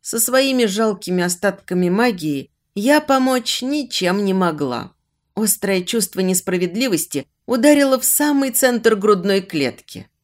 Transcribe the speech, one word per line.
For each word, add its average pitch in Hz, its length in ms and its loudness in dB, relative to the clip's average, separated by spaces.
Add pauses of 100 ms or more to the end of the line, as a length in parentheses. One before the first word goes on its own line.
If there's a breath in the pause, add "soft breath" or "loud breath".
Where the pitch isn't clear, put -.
Со - 180 -6
своими 254 460 2
жалкими 196 580 -2
остатками 180 640 -2
магии 170 600 -2 (240)
я 277 280 2
помочь 262 600 0
ничем 226 640 -2
не 190 80 0
могла. 147 600 -2 (420)
Острое 196 460 -2
чувство 190 400 -4
несправедливости 185 1040 -2 (180)
ударило 269 540 4
в - 60 -6
самый 277 460 0
центр 233 440 2
грудной 196 460 2
клетки. - 680 -6 (140)